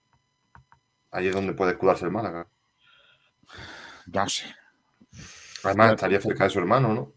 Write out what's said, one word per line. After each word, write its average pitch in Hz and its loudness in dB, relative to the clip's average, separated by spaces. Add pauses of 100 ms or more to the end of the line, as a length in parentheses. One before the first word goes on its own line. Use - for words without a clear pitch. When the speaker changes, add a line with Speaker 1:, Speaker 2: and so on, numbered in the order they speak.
(1120)
Speaker 1:
Ahí 92 -2
es 92 0
donde 98 -2
puede 92 0
escudarse 92 2
el 82 -4
Málaga. 90 -6 (1700)
Speaker 2:
No 98 0
sé. - -6 (1160)
Speaker 1:
Además, 101 6
Speaker 2:
No 110 6
Speaker 1:
estaría 98 0
cerca 104 0
de 98 4
su 98 -2
hermano, 110 2
¿no? 131 -6